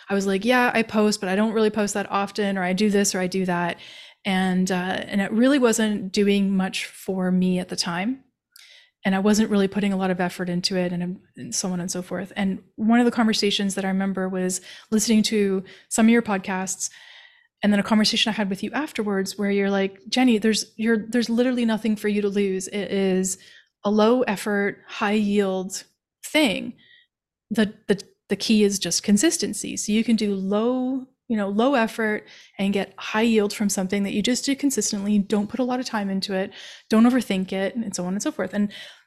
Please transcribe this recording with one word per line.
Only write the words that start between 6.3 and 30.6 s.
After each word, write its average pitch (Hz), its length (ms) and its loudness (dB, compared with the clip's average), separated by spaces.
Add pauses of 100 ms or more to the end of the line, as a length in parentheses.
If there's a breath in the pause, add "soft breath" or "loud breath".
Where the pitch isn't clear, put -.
much 190 300 -2
for 185 460 -4
me 185 260 2
at 185 100 -6
the 180 80 -8
time. 196 460 -4 (800 soft breath)
And 190 120 0
I 190 40 2
wasn't 208 300 2
really 202 180 2
putting 196 280 0
a - 20 0
lot 185 140 0
of 180 100 -2
effort 180 300 -4
into 180 260 -2
it, 180 160 0
and, 175 280 -6 (140)
and 165 200 -12
so 180 180 -4
on 180 80 -4
and 180 100 -6
so 180 120 -6
forth. 185 340 -8
And 196 260 -2 (140)
one 226 220 4
of 247 80 6
the 233 40 4
conversations 208 640 0
that 196 100 -4
I - 20 -2
remember 190 400 -2
was 185 320 -2 (300 loud breath)
listening 220 320 4
to 196 420 0 (240 loud breath)
some 226 160 2
of 226 60 8
your 233 100 6
podcasts, 190 720 -4 (720 loud breath)
and 208 100 4
then 202 80 4
a - 20 2
conversation 214 460 2
I 208 60 -2
had 208 160 -2
with 196 120 -6
you 208 100 -4
afterwards 202 640 -4
where 202 120 -2
you're 196 200 2
like, 196 300 -2 (100)
"Jenny, 247 260 4
there's, 214 300 0 (100)
you're, 220 220 2
there's 226 320 -2
literally 247 340 2
nothing 220 320 0
for 208 120 -2
you 208 120 0
to 202 80 0
lose. 196 400 -2
It 202 240 -6
is 190 460 0 (460 soft breath)
a 208 60 0
low 214 320 4
effort, 202 640 -2
high 208 260 -4
yield 202 720 0 (380)
thing. 247 520 0 (760 soft breath)
The, 214 220 0 (160)
the, 196 140 0 (260)
the 202 80 -2
key 214 280 2
is 196 140 2
just - 240 -4
consistency." - 760 0
So - 140 -4
you 220 120 2
can 226 120 2
do 208 180 0
low, 247 720 -2 (220)